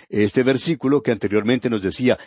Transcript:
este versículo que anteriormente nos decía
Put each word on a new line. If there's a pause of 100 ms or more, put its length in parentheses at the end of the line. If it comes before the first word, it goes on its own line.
este
versículo
que
anteriormente
nos
decía